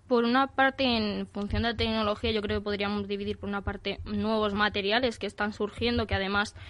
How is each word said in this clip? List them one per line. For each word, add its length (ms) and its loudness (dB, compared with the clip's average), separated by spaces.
por 160 4
una 240 4
parte, 380 2
en 420 0
función 360 -2
de 80 2
la 60 -4
tecnología, 540 0
yo 100 0
creo 180 -2
que 40 -6
podríamos 440 -2
dividir, 300 -4
por 120 -8
una 120 -2
parte, 440 -6
nuevos 480 0
materiales 680 2
que 80 -4
están 260 -2
surgiendo, 540 0
que 80 0
además, 400 -2